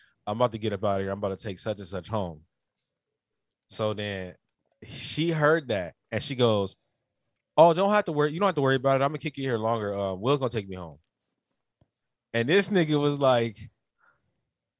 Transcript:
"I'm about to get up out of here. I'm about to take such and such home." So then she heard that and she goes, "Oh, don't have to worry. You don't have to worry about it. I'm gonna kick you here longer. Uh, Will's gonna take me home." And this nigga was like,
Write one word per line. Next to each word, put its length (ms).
"I'm 100
about 140
to 60
get 160
up 100
out 140
of 60
here. 80
I'm 80
about 180
to 40
take 180
such 180
and 100
such 220
home." 320
So 240
then 420
she 460
heard 380
that 260
and 100
she 140
goes, 400
"Oh, 180
don't 180
have 140
to 60
worry. 220
You 80
don't 60
have 80
to 60
worry 140
about 240
it. 60
I'm 60
gonna 80
kick 180
you 80
here 120
longer. 400
Uh, 180
Will's 240
gonna 100
take 180
me 80
home." 240
And 160
this 180
nigga 320
was 180
like, 400